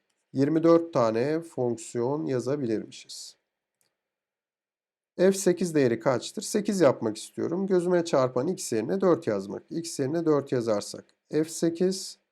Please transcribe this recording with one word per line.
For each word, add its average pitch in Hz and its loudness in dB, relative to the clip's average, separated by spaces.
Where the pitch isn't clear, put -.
yirmi 151 2
dört 170 6
tane 127 2
fonksiyon 127 -4
yazabilirmişiz. 123 -4
F 185 6
sekiz 175 0
değeri 120 4
kaçtır? 131 -2
Sekiz 202 -2
yapmak 117 4
istiyorum. 165 -4
Gözüme 180 2
çarpan 131 0
x - -4
yerine 151 -2
dört 180 2
yazmak. 101 -4
X - -8
yerine 156 -2
dört 143 2
yazarsak 110 -2
F 151 0
sekiz 175 -2